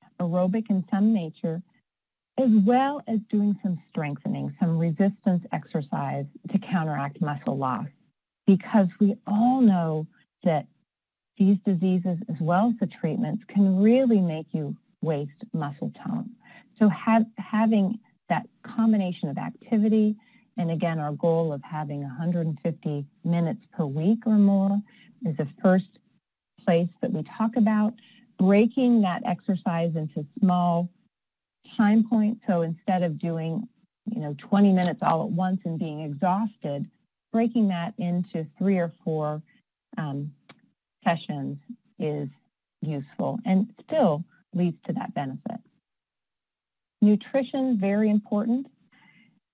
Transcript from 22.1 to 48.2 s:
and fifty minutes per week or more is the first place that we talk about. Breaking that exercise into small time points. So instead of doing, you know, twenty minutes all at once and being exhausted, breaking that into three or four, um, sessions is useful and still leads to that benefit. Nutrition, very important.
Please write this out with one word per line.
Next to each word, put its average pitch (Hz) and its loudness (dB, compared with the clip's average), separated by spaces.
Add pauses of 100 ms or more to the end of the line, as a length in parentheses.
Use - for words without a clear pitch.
and 151 -6
fifty 147 -6 (180)
minutes 170 -2 (100)
per - -4
week 160 0
or 214 2
more 196 4 (460)
is 156 -2
the 147 -4 (140)
first 185 2 (640)
place 170 2 (120)
that - -4
we 160 -4
talk 226 -4
about. 214 2 (440)
Breaking 226 4
that 185 -2
exercise 170 -2
into 156 -6 (140)
small 175 2 (840)
time 220 4
points. 220 0
So 175 2
instead 175 -2
of 156 -2
doing, 165 -6 (420)
you - -6
know, 147 -6
twenty 202 4
minutes 180 0
all 160 0
at - -6
once 185 -2
and 165 -6
being 151 -6
exhausted, 156 -4 (440)
breaking 233 0
that 175 -4
into 175 -4 (100)
three 190 0
or 170 -2 (100)
four, 151 -4 (540)
um, 147 -6 (720)
sessions 143 -4 (420)
is 147 -6 (520)
useful 143 -6
and 190 0 (100)
still 180 0 (300)
leads 170 -2
to - -6
that - -8
benefit. 139 -8 (1400)
Nutrition, 254 2
very 202 0
important. 220 -2 (880)